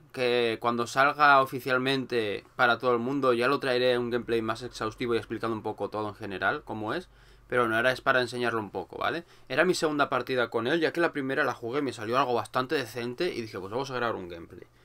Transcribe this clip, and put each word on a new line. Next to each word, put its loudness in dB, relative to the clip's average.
que 2
cuando 0
salga 6
oficialmente 0
para 4
todo 2
el 2
mundo 0
ya 2
lo 2
traeré 2
un -2
gameplay 0
más -4
exhaustivo -4
y 2
explicando -4
un -8
poco -6
todo -4
en -10
general, -4
cómo -6
es. -8
Pero 2
bueno, 2
ahora 4
es -2
para 2
enseñarlo -2
un -8
poco, -8
¿vale? -2
Era 2
mi 2
segunda 0
partida 0
con -2
él, 2
ya 2
que -2
la 2
primera -2
la 0
jugué -4
y -2
me -2
salió -2
algo 2
bastante -2
decente -4
y -6
dije, -8
"Pues -10
vamos -4
a -8
grabar -2
un -8
gameplay". -16